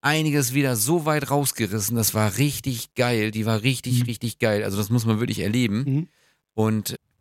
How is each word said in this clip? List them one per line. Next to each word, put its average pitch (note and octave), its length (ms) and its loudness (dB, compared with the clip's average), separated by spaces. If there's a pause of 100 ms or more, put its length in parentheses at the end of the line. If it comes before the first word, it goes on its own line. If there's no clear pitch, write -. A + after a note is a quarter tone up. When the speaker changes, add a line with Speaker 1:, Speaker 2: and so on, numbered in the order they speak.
Speaker 1:
einiges D3 540 2
wieder C3+ 220 2
so D3 300 0
weit D3+ 240 0
rausgerissen. A2+ 640 0
Das A2+ 180 0
war G#2+ 220 2
richtig C3+ 580 -2
geil. A#2 380 2
Die A2 140 -2
war A2 160 2
richtig, B2+ 380 0
Speaker 2:
Mhm. B2 60 2
Speaker 1:
richtig A#2 320 -6
geil. G#2+ 240 2
Also G2 140 -4
das G2+ 140 -2
muss A#2 160 2
man A2 120 2
wirklich B2 220 -2
erleben. G#2+ 440 0
Speaker 2:
Mhm. C#3 240 0 (460)
Speaker 1:
Und A2 420 -2 (240)